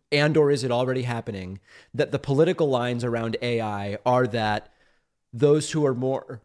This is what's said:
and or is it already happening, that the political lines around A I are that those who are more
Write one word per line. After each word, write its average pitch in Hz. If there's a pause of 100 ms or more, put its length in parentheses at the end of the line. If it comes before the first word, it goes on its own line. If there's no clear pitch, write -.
(120)
and 151
or 143
is 131
it 131
already 127
happening, 104 (320)
that 135
the 139
political 160
lines 120
around 117
A 120
I 101
are 127
that 107 (600)
those 147
who 156
are 131
more 127